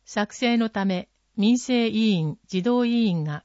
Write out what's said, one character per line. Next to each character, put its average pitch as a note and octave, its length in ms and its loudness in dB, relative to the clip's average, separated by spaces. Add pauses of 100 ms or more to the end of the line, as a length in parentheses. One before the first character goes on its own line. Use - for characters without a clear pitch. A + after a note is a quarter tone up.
作 G#3 300 -4
成 A#3+ 220 0
の A3+ 120 0
た G3+ 160 -4
め、 F#3 240 -2 (260)
民 A3 220 4
生 A#3+ 320 0
委 G#3+ 220 2
員、 D#3 260 -2 (100)
児 F#3 160 -4
童 A#3+ 220 2
委 A#3 220 2
員 E3+ 160 -2
が D3+ 220 -8